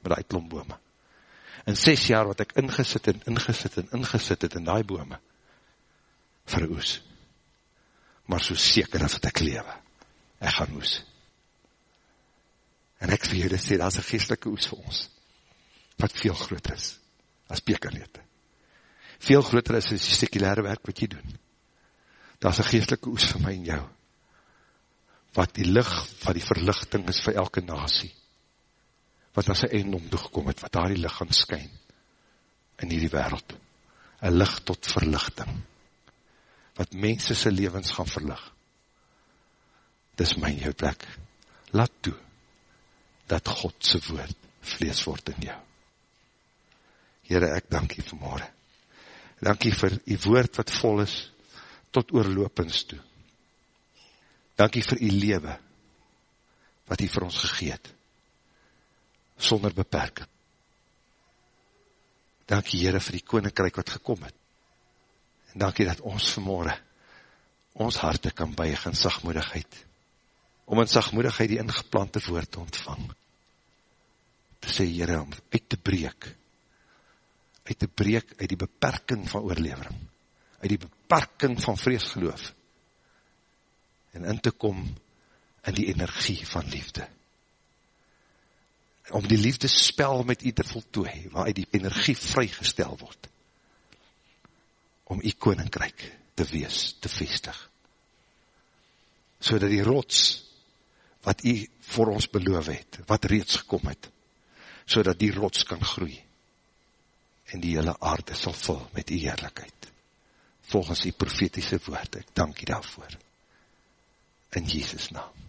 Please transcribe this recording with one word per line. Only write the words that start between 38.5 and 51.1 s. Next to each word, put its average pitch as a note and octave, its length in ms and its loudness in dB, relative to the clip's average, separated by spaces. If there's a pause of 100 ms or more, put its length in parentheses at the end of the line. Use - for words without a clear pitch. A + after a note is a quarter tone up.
Dis E2+ 200 2
my D2 120 -2
en D2 100 -2
jou C#2 140 -4
plek. - 340 -2 (640)
Laat A2+ 280 4
toe, - 160 -6 (1120)
dat D#2+ 220 0
God - 300 -4
se - 200 2
woord - 380 -6 (240)
vlees - 440 -2
word - 240 -6
in - 120 -8
jou. - 200 -8 (1600)
Here, F2 340 4
ek - 140 -6
dank D#2+ 260 0
U D#2 60 -10
vanmôre. C#2+ 460 -10 (960)
Dankie G#2 320 4
vir F#2+ 220 2 (100)
U G#2+ 200 0
woord A#2+ 340 6
wat - 100 -2
vol G#2 320 4
is, G2+ 120 -2 (760)